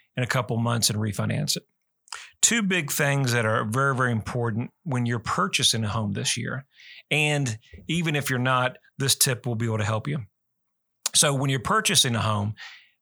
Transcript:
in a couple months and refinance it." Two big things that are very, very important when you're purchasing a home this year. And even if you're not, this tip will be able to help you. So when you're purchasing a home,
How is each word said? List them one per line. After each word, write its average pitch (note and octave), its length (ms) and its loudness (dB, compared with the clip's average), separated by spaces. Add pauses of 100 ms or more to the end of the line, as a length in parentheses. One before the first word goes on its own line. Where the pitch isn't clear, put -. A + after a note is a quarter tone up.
(160)
in B2+ 60 0
a A#2+ 60 0
couple B2 280 0
months A#2 320 2
and G#2+ 120 -2
refinance G#2+ 560 -2
it." - 80 -8 (760)
Two A#3 220 4
big F3+ 300 0
things C#3 400 2
that A#2+ 120 2
are A2+ 200 2
very, C3 320 0
very B2 160 2
important A#2 580 -2 (140)
when B2+ 200 -2
you're A#2+ 140 0
purchasing C3+ 640 0
a G#2+ 60 -2
home G#2 240 -2
this A#2 240 -2
year. B2 280 -6 (460)
And D3 480 0 (300)
even E3 260 0
if C#3+ 160 -2
you're B2+ 80 0
not, B2+ 400 0 (200)
this C#3 180 2
tip B2 300 0
will A#2+ 100 -2
be A#2 100 -2
able A2 120 0
to G#2 60 0
help A2 220 -2
you. D3 140 -4 (960)
So C#3+ 180 4
when C#3 160 0
you're C3+ 80 2
purchasing F#3+ 560 2
a G#2+ 60 2
home, G#2 340 0 (480)